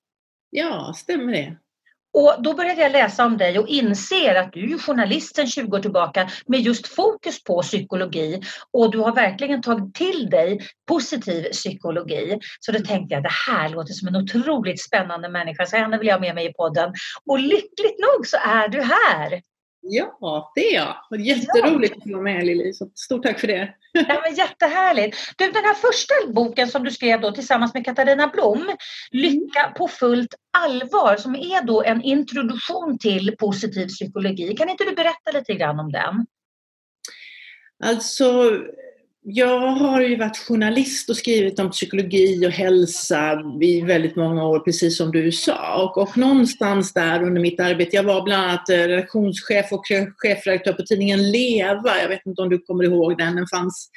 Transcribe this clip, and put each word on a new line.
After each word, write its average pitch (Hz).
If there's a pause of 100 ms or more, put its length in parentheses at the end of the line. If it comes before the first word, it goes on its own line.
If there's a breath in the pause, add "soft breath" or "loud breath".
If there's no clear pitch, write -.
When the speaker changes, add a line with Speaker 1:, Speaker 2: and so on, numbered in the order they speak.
(500)
Speaker 1:
Ja, 269
stämmer 254
det. 160 (640)
Speaker 2:
Och 285
då 311
började 349
jag 277
läsa 240
om 226
dig 180
och 214
inser 254
att 185
du 170
är 208
ju 320
journalist 247
sedan 294
tjugo 233
år 196
tillbaka 185 (160 loud breath)
med 254
just 233
fokus 392
på 175
psykologi. 180 (320 loud breath)
Och 233
du 220
har 220
verkligen 240
tagit 208
till 339
dig 185 (280 loud breath)
positiv 233
psykologi. 170 (220 loud breath)
Så 220
då 220
tänkte 185
jag, 143
det 175 (160)
här 165
låter 160
som 190
en 185
otroligt 220
spännande 175
människa, 175
så 214
henne 220
vill 214
jag 202
ha 185
med 175
mig 170
i 170
podden. 170 (340 loud breath)
Och 269
lyckligt 415
nog 440
så -
är 220
du 269
här. 196 (380)
Speaker 1:
Ja, 190
det 285
är 415
jag. 147 (140)
Och 220
jätteroligt 269
att -
vara 190
med, 180
Lili. 175
Så 196
stort 247
tack 240
för 240
det. 196 (180)
Speaker 2:
Ja, 294
men 320
jättehärligt. 330 (180 loud breath)
Du, 381
den 427
här 415
första 440
boken 233
som 262
du 233
skrev 233
då 208
tillsammans 240
med 247
Katarina 277
Blom, 320 (340 loud breath)
Lycka 285
på 349
fullt 240 (240)
allvar, 269
som 254
är 349
då 220
en 233
introduktion 277
till 196
positiv 196
psykologi. 190
Kan 330
inte 370
du 359
berätta 330
lite 269
grann 151
om 151
den? 208 (1600 loud breath)
Speaker 1:
Alltså, 240 (800)
jag 247
har 262
ju 240
varit 220
journalist 233
och 220
skrivit 202
om 190
psykologi 185
och 180
hälsa 175 (180)
i 170
väldigt 165
många 165
år, 156
precis 170
som 160
du 165
sa. 175
Och, 190
och 202
någonstans 233
där 170
under 175
mitt 175
arbete, 180
jag 196
var 190
bland 190
annat, 175
eh, 185
redaktionschef 196
och 196
che-, 196
chefredaktör 190
på 185
tidningen 196
Leva. 208
Jag 170
vet 190
inte 190
om 185
du 180
kommer 180
ihåg 170
den, 170
den 180
fanns 180